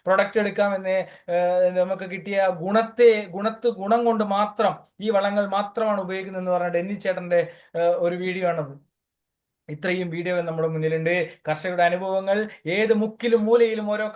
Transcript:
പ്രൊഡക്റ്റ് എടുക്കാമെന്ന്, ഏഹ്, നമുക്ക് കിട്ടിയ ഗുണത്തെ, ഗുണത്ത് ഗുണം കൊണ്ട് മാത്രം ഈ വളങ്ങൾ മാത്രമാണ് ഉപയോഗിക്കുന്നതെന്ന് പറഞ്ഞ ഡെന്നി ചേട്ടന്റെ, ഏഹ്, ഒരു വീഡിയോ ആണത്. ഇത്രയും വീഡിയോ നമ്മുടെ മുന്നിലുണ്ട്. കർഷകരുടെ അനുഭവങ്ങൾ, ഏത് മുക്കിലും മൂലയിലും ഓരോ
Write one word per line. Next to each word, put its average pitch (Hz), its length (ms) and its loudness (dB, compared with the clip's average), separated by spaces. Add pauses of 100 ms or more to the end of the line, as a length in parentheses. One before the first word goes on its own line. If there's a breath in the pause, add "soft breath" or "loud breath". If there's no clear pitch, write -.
പ്രൊഡക്റ്റ് 190 340 2
എടുക്കാമെന്ന്, 190 640 0 (240 loud breath)
ഏഹ്, 180 480 2
നമുക്ക് 190 340 -2
കിട്ടിയ 196 360 0 (140)
ഗുണത്തെ, 220 640 4
ഗുണത്ത് 202 420 -4
ഗുണം 220 380 0
കൊണ്ട് 220 180 2
മാത്രം 202 520 0 (260)
ഈ 214 80 -4
വളങ്ങൾ 202 380 0
മാത്രമാണ് 202 540 -2
ഉപയോഗിക്കുന്നതെന്ന് 185 500 -6
പറഞ്ഞ 180 160 0
ഡെന്നി 175 260 -2
ചേട്ടന്റെ, 175 540 0 (280 loud breath)
ഏഹ്, 170 200 2
ഒരു 175 200 0
വീഡിയോ 180 320 -2
ആണത്. 147 400 -4 (800)
ഇത്രയും 180 400 -4
വീഡിയോ 175 320 -4
നമ്മുടെ 160 260 -2
മുന്നിലുണ്ട്. 160 600 0 (220 loud breath)
കർഷകരുടെ 175 340 0
അനുഭവങ്ങൾ, 190 600 0 (220 loud breath)
ഏത് 214 280 2
മുക്കിലും 214 520 0
മൂലയിലും 220 460 2
ഓരോ 214 240 -4